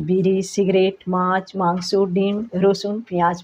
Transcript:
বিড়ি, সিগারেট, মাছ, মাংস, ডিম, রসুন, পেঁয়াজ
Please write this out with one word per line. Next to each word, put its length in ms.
বিড়ি, 420
সিগারেট, 560
মাছ, 360
মাংস, 340
ডিম, 220
রসুন, 460
পেঁয়াজ 440